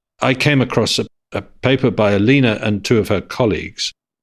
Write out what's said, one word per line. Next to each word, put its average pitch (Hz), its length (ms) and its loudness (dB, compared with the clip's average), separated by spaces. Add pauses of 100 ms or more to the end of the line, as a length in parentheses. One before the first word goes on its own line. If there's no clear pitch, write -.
(220)
I 127 120 2
came 139 260 2
across 117 380 0
a, - 80 -4 (260)
a 95 120 -8
paper 131 480 0
by 104 220 0
Alina 113 500 2
and 104 200 -2
two 120 140 2
of 101 120 0
her - 120 0
colleagues, - 720 -4 (300)